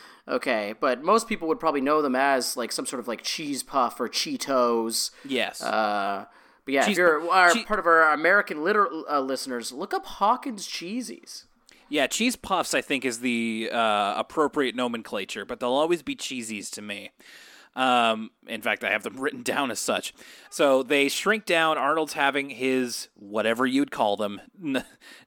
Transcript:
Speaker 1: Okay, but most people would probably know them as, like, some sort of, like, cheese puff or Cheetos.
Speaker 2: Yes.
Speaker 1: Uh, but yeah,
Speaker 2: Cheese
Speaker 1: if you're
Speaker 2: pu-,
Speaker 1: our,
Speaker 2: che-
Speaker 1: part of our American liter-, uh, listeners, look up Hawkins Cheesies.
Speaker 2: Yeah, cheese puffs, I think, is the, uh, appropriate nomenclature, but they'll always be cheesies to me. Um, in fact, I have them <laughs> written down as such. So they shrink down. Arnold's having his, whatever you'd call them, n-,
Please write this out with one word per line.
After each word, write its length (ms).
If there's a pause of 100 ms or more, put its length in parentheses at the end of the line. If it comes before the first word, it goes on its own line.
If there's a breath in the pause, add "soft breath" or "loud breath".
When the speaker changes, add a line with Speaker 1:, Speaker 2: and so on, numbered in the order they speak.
(280 loud breath)
Speaker 1:
Okay, 500
but 240
most 280
people 180
would 140
probably 200
know 200
them 140
as, 420
like, 160
some 120
sort 140
of, 80
like, 160
cheese 400
puff 360
or 100
Cheetos. 1000 (140 loud breath)
Speaker 2:
Yes. 360
Speaker 1:
Uh, 640 (400 soft breath)
but 80
yeah, 120
Speaker 2:
Cheese 80
Speaker 1:
if 40
you're 240
Speaker 2:
pu-, 80
Speaker 1:
our, 240
Speaker 2:
che- 100
Speaker 1:
part 160
of 60
our 280
American 500
liter-, 240 (220)
uh, 100
listeners, 520
look 220
up 120
Hawkins 640
Cheesies. 800 (440 soft breath)
Speaker 2:
Yeah, 180
cheese 280
puffs, 380
I 80
think, 240
is 140
the, 520
uh, 460
appropriate 580
nomenclature, 720
but 140
they'll 100
always 320
be 140
cheesies 560
to 100
me. 300 (640 loud breath)
Um, 560 (160)
in 160
fact, 200
I 60
have 140
them 120
<laughs> 40
written 240
down 260
as 100
such. 320 (380 loud breath)
So 320
they 260
shrink 380
down. 320
Arnold's 360
having 360
his, 640
whatever 540
you'd 240
call 240
them, 260 (180)
n-, 240 (440 loud breath)